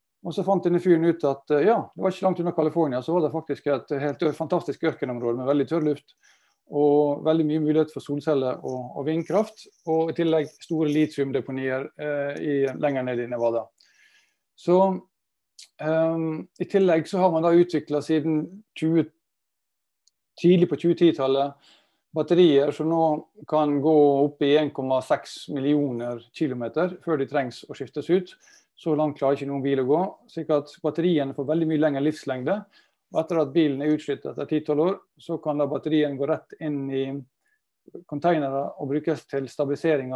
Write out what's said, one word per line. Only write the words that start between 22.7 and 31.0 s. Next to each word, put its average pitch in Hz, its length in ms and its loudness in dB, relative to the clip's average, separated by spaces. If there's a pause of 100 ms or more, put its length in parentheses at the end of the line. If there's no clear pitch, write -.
som 156 160 -2
nå 165 140 2 (420)
kan 147 380 0
gå 156 120 4 (280)
opp 143 180 -2
i 143 160 4
en 147 160 0
komma 131 320 -2
seks - 480 -4
millioner 131 680 -2 (100)
kilometer 151 720 -4
før 156 160 0
de 131 80 -4
trengs 131 400 -4
å - 80 -14
skiftes 139 320 -10
ut. 185 240 0 (420)
Så 156 200 -2
langt 147 240 -2
klarer 139 180 2
ikke 139 100 -8
noen 139 160 -6
bil 139 200 0
å 127 40 -2
gå, 156 140 4 (260)
slik - 240 -10
at 147 220 0 (100)
batteriene 151 520 0